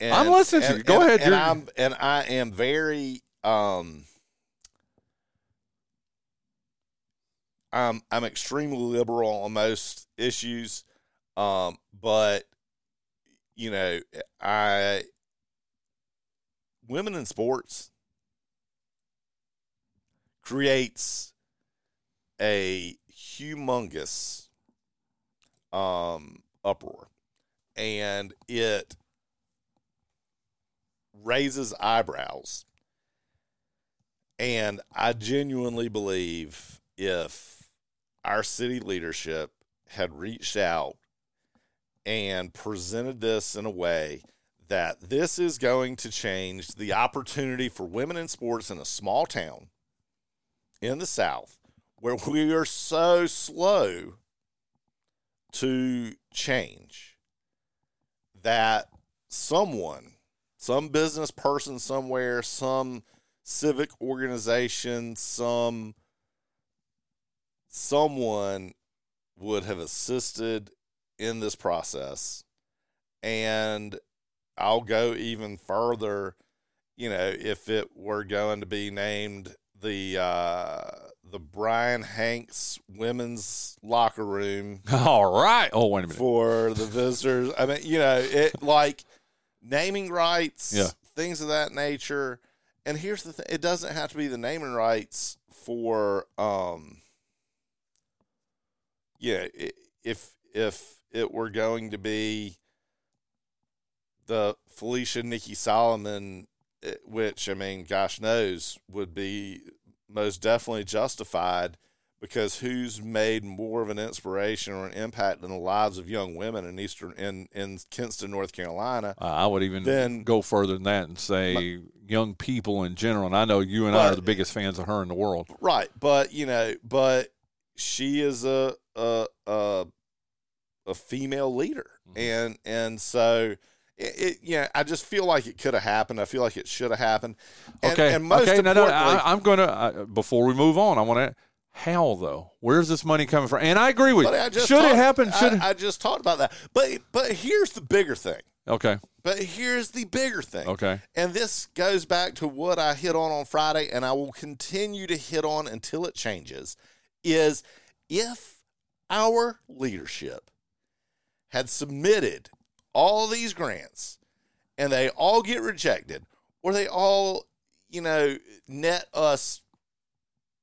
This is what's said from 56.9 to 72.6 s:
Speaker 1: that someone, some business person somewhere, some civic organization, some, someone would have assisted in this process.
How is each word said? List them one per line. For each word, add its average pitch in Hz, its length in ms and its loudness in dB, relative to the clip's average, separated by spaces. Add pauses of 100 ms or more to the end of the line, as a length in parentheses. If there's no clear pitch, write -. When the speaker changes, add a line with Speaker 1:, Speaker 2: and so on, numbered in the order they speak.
Speaker 1:
that 110 440 2 (420)
someone, 98 840 -2 (460)
some 143 320 -2
business 156 400 -2
person 143 480 -2
somewhere, 127 640 -4
some 131 600 -4 (400)
civic 147 560 -2
organization, 120 1160 -4
some, 117 800 -4 (1700)
someone 110 1080 -2 (640)
would 98 260 -2
have 98 140 -6
assisted 113 920 -6 (480)
in 113 220 -6
this 107 140 -4
process. 71 920 -6 (800)